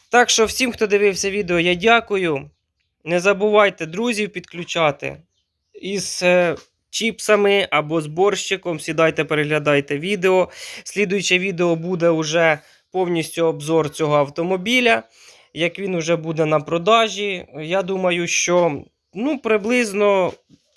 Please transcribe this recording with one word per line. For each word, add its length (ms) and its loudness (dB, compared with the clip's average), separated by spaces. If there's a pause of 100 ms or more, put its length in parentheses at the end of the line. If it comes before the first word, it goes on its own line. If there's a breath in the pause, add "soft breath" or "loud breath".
Так 200 4
що 160 4
всім, 260 -2
хто 160 -2
дивився 420 2
відео, 300 -2
я 160 2
дякую. 720 0 (540)
Не 160 0
забувайте 640 2
друзів 440 -4
підключати. 880 -4 (560)
Із, 500 -6
е, 320 4 (380)
чіпсами 800 0
або 300 -2
з 60 -6
борщиком 720 -2
сідайте, 440 0
переглядайте 760 0
відео. 500 2 (340 loud breath)
Слідуюче 560 0
відео 360 0
буде 340 0
уже 500 2 (320 soft breath)
повністю 540 -2
обзор 440 0
цього 260 0
автомобіля, 880 0 (500 loud breath)
як 260 -4
він 160 -4
уже 200 0
буде 300 -2
на 140 2
продажі. 840 0 (160)
Я 200 -2
думаю, 460 -2
що, 560 0 (300)
ну, 260 -4
приблизно 920 0 (440)